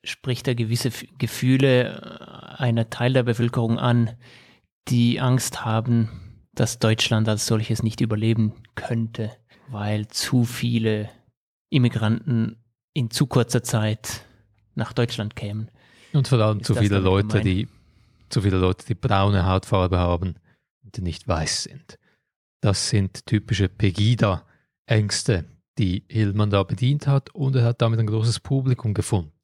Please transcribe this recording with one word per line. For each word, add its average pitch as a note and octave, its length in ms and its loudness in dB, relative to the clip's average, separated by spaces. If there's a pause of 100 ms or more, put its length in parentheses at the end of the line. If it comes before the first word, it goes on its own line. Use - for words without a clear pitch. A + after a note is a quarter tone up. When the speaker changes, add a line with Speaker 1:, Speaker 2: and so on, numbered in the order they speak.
Speaker 1:
spricht - 460 -8
er B2+ 60 0
gewisse A#2 340 -2
F-, - 180 -10 (120)
Gefühle, B2+ 680 2
äh, - 760 -16
einer A#2 280 2
Teil B2 220 0
der C3 100 4
Bevölkerung A#2 560 0
an, A#2+ 380 2 (720)
die A#2+ 320 4
Angst B2+ 440 0
haben, A2+ 440 0 (460)
dass - 240 -2
Deutschland A2 500 2
als G#2+ 180 -2
solches A2 360 0
nicht A2 180 -2
überleben A2 540 0 (200)
könnte, A2+ 560 -6 (380)
weil G#2+ 400 -4
zu - 360 0
viele A2+ 680 0 (600)
Immigranten A#2 840 0 (360)
in A#2 180 -4
zu - 160 0
kurzer B2 360 2
Zeit - 600 -4 (500)
nach - 180 -6
Deutschland A#2 440 -4
kämen. G#2+ 340 -8 (420)
Speaker 2:
Und C#3 160 2
vor B2 120 4
allem G#2+ 180 2
Speaker 1:
Ist - 80 -8
Speaker 2:
zu - 80 2
Speaker 1:
das A#2+ 80 2
Speaker 2:
viele G2+ 140 4
Speaker 1:
damit F#2+ 80 2
Speaker 2:
Leute, F#2+ 240 4
Speaker 1:
gemeint? G#2+ 180 2
Speaker 2:
die, F#2+ 220 0 (640)
zu - 120 0
viele F#2+ 160 2
Leute, F#2 280 0
die A2 80 -4
braune G2 520 2
Hautfarbe F#2 520 2
haben F2 380 0 (460)
und G#2 140 -20
die G2 60 -8
nicht F2 260 -6
weiß D#2+ 360 -2
sind. - 340 -20 (600)
Das - 280 0
sind - 380 -2
typische G#2 420 0
Pegida-Ängste, G#2 1800 0 (340)
die F#2 300 -2
Hildmann G#2 420 0
da G2 120 4
bedient B2+ 440 -2
hat, C#3 280 0
und C3+ 220 -2
er A#2+ 80 2
hat A#2 180 0
damit A2+ 180 2
ein A2 60 0
großes A2 340 -2
Publikum C3 540 -2
gefunden F2+ 380 -2 (120)